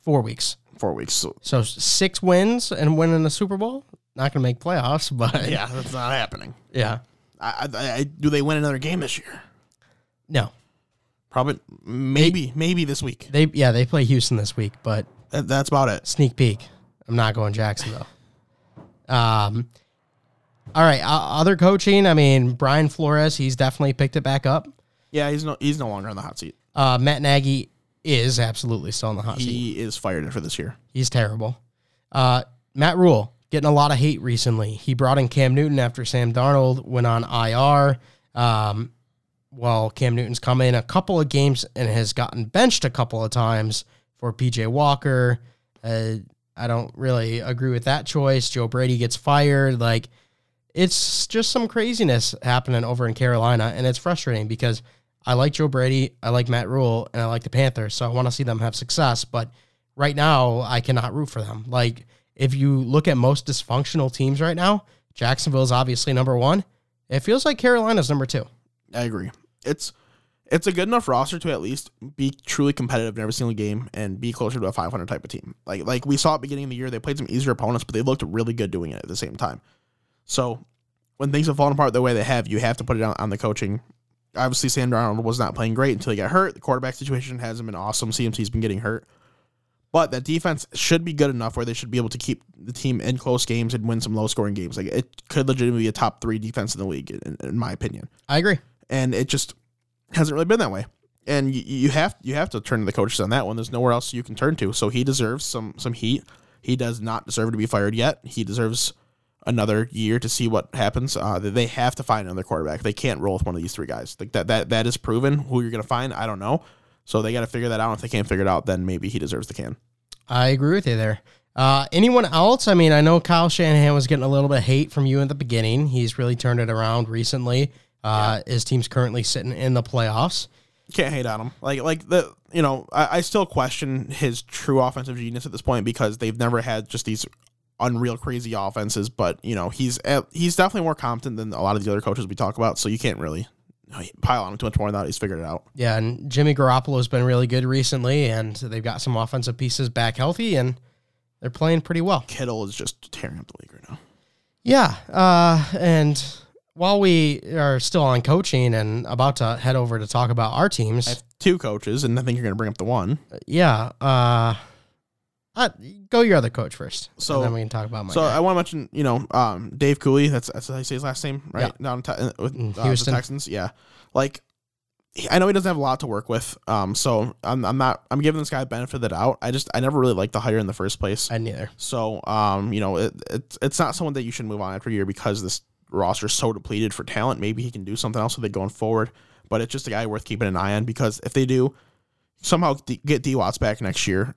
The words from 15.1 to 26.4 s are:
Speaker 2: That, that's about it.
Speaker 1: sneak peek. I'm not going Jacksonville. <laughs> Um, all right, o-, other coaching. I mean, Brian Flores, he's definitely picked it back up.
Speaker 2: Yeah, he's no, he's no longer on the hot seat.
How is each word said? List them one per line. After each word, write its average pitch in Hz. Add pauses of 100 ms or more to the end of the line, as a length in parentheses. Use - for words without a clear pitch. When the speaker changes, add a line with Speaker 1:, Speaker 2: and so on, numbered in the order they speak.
Speaker 2:
That, 131
that's 135
about 135
it. -
Speaker 1:
sneak 131
peek. 113 (400)
I'm 120
not 110
going 107
Jacksonville. 107
<laughs> - (920)
Um, 113 (1040)
all 160
right, 147
o-, 110
other 175
coaching. 196
I 170
mean, 135
Brian 143
Flores, 151
he's 131
definitely 135
picked 135
it 151
back 135
up. 135 (440)
Speaker 2:
Yeah, 147
he's 147
no, 156
he's 147
no 123
longer 101
on 101
the 98
hot -
seat. - (180)